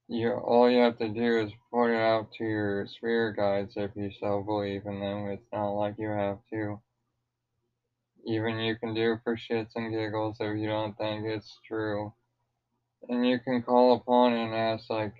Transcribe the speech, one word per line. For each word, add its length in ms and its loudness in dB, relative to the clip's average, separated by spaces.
you, 240 -2
all 360 6
you 120 6
have 180 4
to 100 -2
do 320 0
is 120 -4
put 180 2
it 60 2
out 420 2
to 60 -6
your 440 -2
spirit 480 -2
guides 400 0
if 180 -4
you 160 -6
so 220 -2
believe 420 -2
in 160 -6
them. 280 -4
It's 240 -10
not 180 -2
like 280 -2
you 100 -4
have 300 -2
to. 280 -6
Even 300 -2
you 180 -2
can 160 -6
do 200 2
it 100 -4
for 140 -2
shits 400 -4
and 160 -4
giggles 480 -4
if 180 -2
you 80 -2
don't 320 -4
think 260 -4
it's 420 -8
true. 460 -4
And 180 0
you 120 4
can 240 -2
call 320 6
upon 380 4
and 200 -2
ask, 380 -2
like, 300 -2